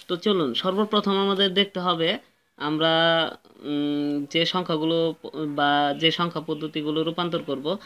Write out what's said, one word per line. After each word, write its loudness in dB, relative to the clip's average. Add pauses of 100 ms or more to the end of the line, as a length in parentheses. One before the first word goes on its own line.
তো -4
চলুন, 2
সর্বপ্রথম 0
আমাদের 2
দেখতে 0
হবে 2 (500)
আমরা, 2 (720)
উম, -2 (180)
যে 2
সংখ্যাগুলো 0 (160)
প-, -14 (220)
বা 4 (280)
যে 2
সংখ্যা -2
পদ্ধতিগুলো -4
রূপান্তর -2
করব, -6 (200)